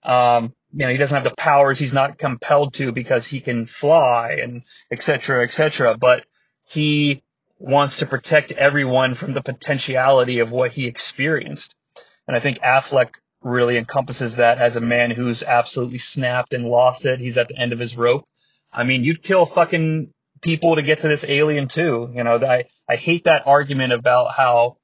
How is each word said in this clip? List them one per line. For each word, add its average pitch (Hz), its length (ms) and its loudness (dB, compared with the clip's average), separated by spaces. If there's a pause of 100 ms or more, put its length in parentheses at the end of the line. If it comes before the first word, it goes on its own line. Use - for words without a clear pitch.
Um, 120 500 2 (200)
you 147 120 -8
know, 127 40 -2
he 127 100 -2
doesn't 139 160 0
have 135 100 0
the 127 100 -2
powers. 143 440 4
He's 139 160 -4
not 139 240 0
compelled 143 560 0
to 135 180 -6
because 120 340 -2
he 135 140 -10
can 120 240 -6
fly 123 760 2
and 120 200 -10 (280)
et 123 120 -8
cetera, 131 420 0
et 117 80 -6
cetera. 139 440 0
But 123 300 2 (380)
he 147 580 -2 (360)
wants 139 400 0
to 156 80 -4
protect 143 460 -2
everyone 131 600 0
from 143 180 -10
the 135 80 -4
potentiality 131 1000 0
of 113 100 0
what 123 220 -2
he 131 140 -6
experienced. 147 880 -6 (520)
And 131 100 -4
I 117 40 0
think 135 180 -4
Affleck 131 560 0 (260)
really 123 380 0
encompasses 123 580 -6
that 120 220 4
as 120 180 2
a 117 40 -2
man 120 320 0
who's 120 300 -4
absolutely 123 560 -2
snapped 123 540 -4
and 120 140 -6
lost 123 400 2
it. 131 140 -2
He's 123 180 -4
at 117 100 0
the - 100 -16
end 120 140 -2
of 117 60 -6
his 120 180 -8
rope. 120 280 0 (480)
I 120 120 -4
mean, 127 200 0
you'd 165 180 -2
kill 185 240 4
fucking 160 680 -2 (300)
people 165 340 2
to 151 60 0
get 156 180 0
to 160 80 0
this 147 180 0
alien 143 420 0
too. 123 440 -2
You 120 120 -6
know, 117 120 2
I, 123 280 0 (220)
I 123 100 -2
hate 170 280 -2
that 156 220 4
argument 139 460 2
about 123 400 2
how 123 520 2